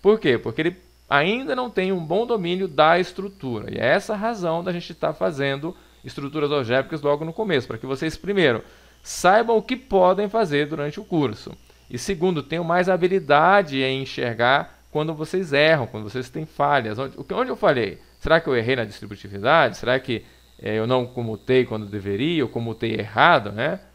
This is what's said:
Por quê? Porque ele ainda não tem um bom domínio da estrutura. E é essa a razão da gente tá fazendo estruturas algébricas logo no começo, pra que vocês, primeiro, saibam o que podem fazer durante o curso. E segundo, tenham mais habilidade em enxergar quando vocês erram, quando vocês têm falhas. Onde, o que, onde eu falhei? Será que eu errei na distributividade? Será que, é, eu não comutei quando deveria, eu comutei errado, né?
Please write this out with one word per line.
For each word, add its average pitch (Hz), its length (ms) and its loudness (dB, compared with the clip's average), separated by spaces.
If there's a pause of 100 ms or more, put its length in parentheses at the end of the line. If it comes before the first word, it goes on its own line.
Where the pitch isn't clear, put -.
Por 214 180 4
quê? 127 200 2
Porque 117 220 -6
ele 180 160 -2 (300)
ainda 233 480 0
não 247 140 -4
tem 185 220 -2
um 180 120 -2
bom 180 220 0
domínio 190 420 -2
da 156 320 4
estrutura. 131 720 -6
E - 80 -6
é - 60 0
essa 190 280 2
a 214 40 -4
razão 180 460 -4
da 185 80 -4
gente 170 220 -8
tá 156 200 -2
fazendo 143 600 -4 (280)
estruturas 143 480 -4
algébricas 135 500 0
logo 147 240 0
no 160 80 -8
começo, 165 340 -2
pra 113 100 -8
que - 80 -12
vocês, 139 300 -4
primeiro, 170 480 2 (400)
saibam 226 540 4
o 220 40 2
que 254 140 -6
podem 196 540 2
fazer 156 380 0
durante 147 320 -6
o 202 40 -14
curso. 143 480 -2 (380)
E 123 80 -10
segundo, 170 460 -2
tenham 170 200 -4
mais 175 260 2
habilidade 175 920 4
em 131 220 0
enxergar 123 760 0 (120)
quando 151 220 -4
vocês 156 380 -4
erram, 147 360 4
quando 107 220 -10
vocês 127 200 -8
têm 156 160 -10
falhas. 131 540 -2
Onde, - 200 -10
o - 40 -12
que, - 100 -10
onde 247 160 -2
eu 240 60 -6
falhei? 127 440 0 (200)
Será 160 200 4
que 165 80 -4
eu 135 80 0
errei 120 200 0
na 117 100 -4
distributividade? 104 920 0
Será 123 220 0
que, 117 240 -6 (380)
é, 107 140 -4
eu 110 100 0
não 123 220 0
comutei 120 580 0
quando 107 220 -8
deveria, 104 540 -2
eu 113 80 -2
comutei 117 440 -6
errado, 117 580 2
né? 143 280 -4 (160)